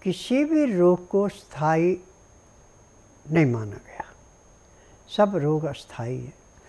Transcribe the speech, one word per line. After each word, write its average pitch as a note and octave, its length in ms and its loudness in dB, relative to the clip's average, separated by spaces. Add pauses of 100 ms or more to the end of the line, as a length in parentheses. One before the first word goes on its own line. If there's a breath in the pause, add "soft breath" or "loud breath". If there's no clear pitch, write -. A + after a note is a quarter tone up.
किसी B3 440 -2
भी D4+ 260 2
रोग F3+ 360 4
को G3+ 220 0
स्थायी D#3+ 680 0 (1300)
नहीं D#3 200 4
माना A2 320 -2
गया, - 260 -16 (1040 soft breath)
सब G3+ 260 2
रोग D3+ 300 0
अस्थायी B2+ 520 -10
है। B2 160 -14 (360 soft breath)